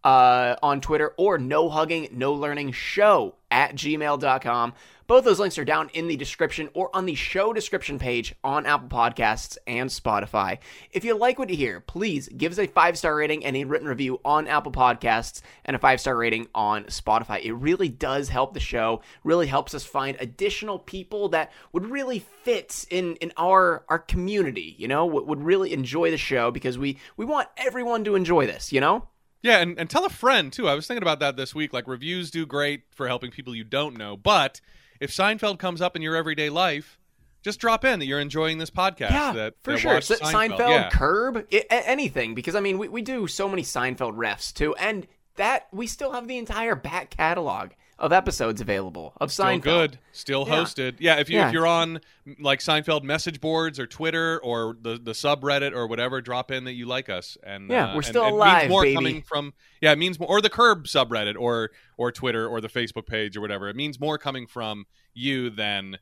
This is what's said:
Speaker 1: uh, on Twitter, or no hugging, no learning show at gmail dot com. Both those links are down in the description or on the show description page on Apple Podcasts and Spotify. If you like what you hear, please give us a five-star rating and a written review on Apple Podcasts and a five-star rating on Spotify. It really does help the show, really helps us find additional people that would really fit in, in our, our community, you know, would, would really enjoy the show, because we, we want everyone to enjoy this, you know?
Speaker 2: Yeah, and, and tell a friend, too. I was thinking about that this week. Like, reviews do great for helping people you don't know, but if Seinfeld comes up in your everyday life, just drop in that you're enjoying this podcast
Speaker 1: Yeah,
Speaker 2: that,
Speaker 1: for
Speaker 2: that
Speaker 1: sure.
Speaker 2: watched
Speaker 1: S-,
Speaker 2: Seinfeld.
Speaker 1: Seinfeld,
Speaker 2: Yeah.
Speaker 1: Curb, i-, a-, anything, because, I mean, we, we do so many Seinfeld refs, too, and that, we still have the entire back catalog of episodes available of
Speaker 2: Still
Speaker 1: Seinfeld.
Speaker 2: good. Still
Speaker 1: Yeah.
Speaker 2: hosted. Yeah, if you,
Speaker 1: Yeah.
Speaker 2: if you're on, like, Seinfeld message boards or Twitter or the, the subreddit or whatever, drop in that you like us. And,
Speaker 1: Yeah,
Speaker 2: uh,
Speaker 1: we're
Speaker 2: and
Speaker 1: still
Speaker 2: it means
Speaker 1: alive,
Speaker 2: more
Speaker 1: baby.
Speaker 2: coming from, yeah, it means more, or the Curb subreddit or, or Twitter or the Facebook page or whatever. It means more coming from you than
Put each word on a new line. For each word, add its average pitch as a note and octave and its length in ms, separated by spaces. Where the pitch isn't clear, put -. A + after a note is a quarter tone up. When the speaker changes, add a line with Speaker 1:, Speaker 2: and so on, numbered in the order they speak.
Speaker 1:
uh, B2 600
on C#3+ 180
Twitter, D3+ 360
or F#3 200
no D3+ 320
hugging, D#3 420
no C3 220
learning C#3+ 380
show F#3 640
at C3 240
gmail D3 440
dot C3+ 220
com. A#2+ 320
Both B3 180
those F#3+ 140
links G3 180
are D3 80
down D#3 300
in E3 120
the E3 80
description D3+ 600
or F3+ 200
on F#3 120
the D#3+ 80
show G3 360
description F#3 460
page A#2+ 460
on C#3 240
Apple C#3 220
Podcasts A#2 760
and B2 240
Spotify. G2+ 680
If F#3+ 120
you A3+ 140
like B3+ 220
what B3 100
you F3+ 80
hear, A2+ 220
please E3 500
give D3 220
us F3+ 80
a G3 80
five-star E3 480
rating D3+ 280
and C3+ 140
a C#3 60
written C#3 240
review B2+ 360
on D3+ 220
Apple D3 260
Podcasts A#2+ 720
and C3+ 100
a A#2+ 40
five-star C3 360
rating A#2 380
on G#2 320
Spotify. A2 580
It A2 100
really D#3+ 360
does C3+ 400
help B2+ 240
the C#3 60
show, A2+ 420
really D#3+ 240
helps C#3 260
us C#3+ 100
find C3+ 360
additional G3 580
people G3 520
that - 220
would F3+ 160
really B3+ 300
fit - 720
in, F3+ 240
in E3 200
our, F3+ 540
our E3 80
community, E3+ 800
you F#2 100
know, D3 200
would, D3 180
would C#3+ 160
really F#3 320
enjoy C#3+ 380
the D#3+ 60
show, A#2+ 340
because B2+ 260
we, C#3 220
we G#3+ 80
want C#4+ 220
everyone A#3+ 460
to G#3 100
enjoy F3 320
this, - 260
you C3+ 80
know? F3+ 280
Speaker 2:
Yeah, A3+ 160
and, F3 220
and E3 100
tell E4+ 160
a F#4+ 40
friend, A3 440
too. A3 140
I C#3+ 80
was D#3 100
thinking A#3+ 160
about D#3+ 200
that C#3+ 140
this C3 200
week. D3+ 180
Like, A#2+ 140
reviews D#3 420
do E3 160
great C#3+ 460
for C3 160
helping B2 240
people B2+ 240
you A2+ 80
don't C3+ 340
know, G#2 180
but D3 460
if C#3+ 120
Seinfeld G#3 480
comes F3 200
up F3 160
in E3 60
your D#3 160
everyday D3+ 320
life, D3+ 500
just G#3 200
drop A3+ 240
in A#3+ 140
that C#3+ 60
you're C#3 140
enjoying D#3 380
this D#3+ 120
podcast F3+ 420
Speaker 1:
Yeah, C#4+ 200
Speaker 2:
that, A2 300
Speaker 1:
for C4+ 100
Speaker 2:
that C#4+ 80
Speaker 1:
sure. D#4 140
Speaker 2:
watched - 180
Speaker 1:
S-, A3+ 80
Speaker 2:
Seinfeld. G3 380
Speaker 1:
Seinfeld, A#3+ 120
Speaker 2:
Yeah. A2+ 200
Speaker 1:
Curb, G#3+ 640
i-, G#3+ 180
a-, A3+ 180
anything, C3+ 460
because, B2+ 180
I G#3 60
mean, G3 180
we, G3+ 120
we A3+ 120
do A#3+ 240
so G3 220
many F#3+ 140
Seinfeld B2 560
refs, A2 360
too, D3+ 220
and G3 320
that, A3 360
we A3+ 160
still C4+ 240
have B3 160
the B3+ 100
entire A3+ 380
back D3+ 360
catalog D#3 580
of D3+ 160
episodes A#2+ 480
available F#2 580
of D3 100
Speaker 2:
Still F#3+ 160
Speaker 1:
Seinfeld. F#3 160
Speaker 2:
good. D3+ 380
Still C#3 340
Speaker 1:
Yeah. D3+ 80
Speaker 2:
hosted. C3+ 440
Yeah, D#3+ 200
if D3 100
you, G#3+ 80
Speaker 1:
Yeah. F#3+ 100
Speaker 2:
if A#2 60
you're E3 140
on, E3 320
like, C#3 200
Seinfeld D3+ 440
message D3+ 380
boards D#3+ 360
or B2+ 100
Twitter E3 540
or A#2 400
the, A#2 160
the A#2 140
subreddit C#3 600
or B2 120
whatever, A#2+ 360
drop B2 280
in C3 140
that B2+ 100
you A#2+ 120
like B2+ 240
us. F2+ 340
And, G2 260
Speaker 1:
Yeah, B3 180
Speaker 2:
uh, - 20
Speaker 1:
we're - 60
Speaker 2:
and D3+ 100
Speaker 1:
still A#3 180
Speaker 2:
it - 40
means G#3 80
Speaker 1:
alive, F#3 340
Speaker 2:
more - 140
Speaker 1:
baby. C#3 120
Speaker 2:
coming D#3 260
from, D3 320
yeah, D#3 100
it C#3+ 60
means F3 200
more, E3 120
or G3+ 120
the G#3 80
Curb G#3+ 360
subreddit A2+ 520
or, A#2 340
or A#2+ 160
Twitter A2+ 340
or A2+ 140
the A2 80
Facebook A2+ 360
page G#2+ 300
or G#2+ 60
whatever. G2+ 260
It G#2 80
means C#3 240
more D3+ 180
coming C3 300
from G#2+ 380
you B2+ 360
than G2+ 520